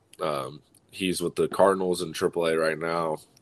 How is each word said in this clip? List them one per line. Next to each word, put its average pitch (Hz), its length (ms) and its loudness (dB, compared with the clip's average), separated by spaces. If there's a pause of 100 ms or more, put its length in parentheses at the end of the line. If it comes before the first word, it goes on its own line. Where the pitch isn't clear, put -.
(220)
Um, 73 400 -4 (300)
he's 92 280 -2
with 85 160 -2
the 80 120 2
Cardinals 92 560 4
in 80 100 -8
triple 85 320 0
A 82 120 2
right 80 200 0
now. 82 400 -2 (240)